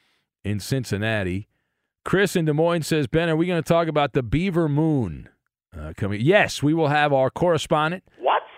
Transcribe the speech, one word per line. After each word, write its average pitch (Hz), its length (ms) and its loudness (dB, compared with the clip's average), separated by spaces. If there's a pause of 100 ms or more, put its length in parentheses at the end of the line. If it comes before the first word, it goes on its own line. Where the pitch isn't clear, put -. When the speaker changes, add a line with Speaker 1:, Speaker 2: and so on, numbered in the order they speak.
(440)
Speaker 1:
in 101 160 -4
Cincinnati. 104 880 -4 (560)
Chris 180 320 2
in 170 100 2
Des 156 80 2
Moines 170 320 0
says, 151 220 0
"Ben, 165 200 2
are 160 80 2
we 165 100 0
gonna 175 160 -2
talk 170 260 2
about 147 260 0
the 139 80 2
Beaver 165 460 0
Moon, 139 600 0 (500)
uh, 76 180 -10
coming?" 101 260 -4
Yes, 180 400 2
we 147 100 2
will 160 160 0
have 147 240 2
our 131 180 2
correspondent, 165 760 -2 (160)
Speaker 2:
What? 196 220 0 (160)